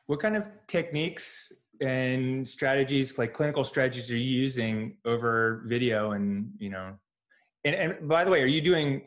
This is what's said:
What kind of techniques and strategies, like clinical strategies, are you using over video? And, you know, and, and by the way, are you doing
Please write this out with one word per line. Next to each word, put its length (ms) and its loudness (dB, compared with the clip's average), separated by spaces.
What 140 -2
kind 160 0
of 120 -4
techniques 880 -6
and 640 0
strategies, 680 0
like 160 0
clinical 320 0
strategies, 480 -2
are 40 0
you 220 0
using 680 -2
over 600 2
video? 460 2
And, 460 -2
you 100 -8
know, 260 -10
and, 100 2
and 320 -2
by 160 4
the 80 2
way, 120 6
are 40 4
you 140 2
doing 460 2